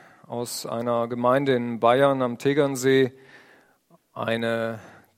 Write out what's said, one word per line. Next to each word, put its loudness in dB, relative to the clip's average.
aus -8
einer -2
Gemeinde 2
in -2
Bayern 4
am -4
Tegernsee 2
eine -4